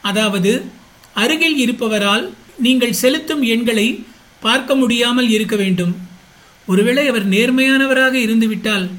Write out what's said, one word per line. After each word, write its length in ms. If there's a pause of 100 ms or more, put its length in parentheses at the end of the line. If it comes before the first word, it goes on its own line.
அதாவது 480 (640)
அருகில் 420
இருப்பவரால் 680 (340)
நீங்கள் 400
செலுத்தும் 480
எண்களை 400 (540)
பார்க்க 340
முடியாமல் 540
இருக்க 260
வேண்டும். 380 (760)
ஒருவேளை 380
அவர் 220
நேர்மையானவராக 880
இருந்துவிட்டால் 680 (140)